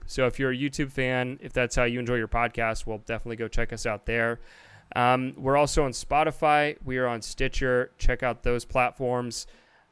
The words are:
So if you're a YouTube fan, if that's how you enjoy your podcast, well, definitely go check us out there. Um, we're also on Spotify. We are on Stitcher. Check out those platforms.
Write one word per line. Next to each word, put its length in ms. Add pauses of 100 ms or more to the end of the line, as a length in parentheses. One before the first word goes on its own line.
So 200
if 120
you're 140
a 40
YouTube 340
fan, 520
if 100
that's 240
how 80
you 160
enjoy 160
your 120
podcast, 580
well, 180
definitely 320
go 100
check 260
us 120
out 220
there. 340 (560)
Um, 400
we're 200
also 280
on 80
Spotify. 920
We 120
are 100
on 140
Stitcher. 800
Check 240
out 200
those 220
platforms. 800 (460)